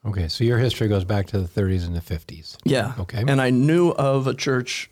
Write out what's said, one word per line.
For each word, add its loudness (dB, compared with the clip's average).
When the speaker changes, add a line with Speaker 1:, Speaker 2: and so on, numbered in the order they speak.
Speaker 1:
Okay, -2
so -4
your 4
history 0
goes 2
back 0
to -2
the -2
thirties 0
and -4
the -2
fifties. -10
Speaker 2:
Yeah. -2
Speaker 1:
Okay. -4
Speaker 2:
And 2
I 2
knew 4
of 0
a 0
church -4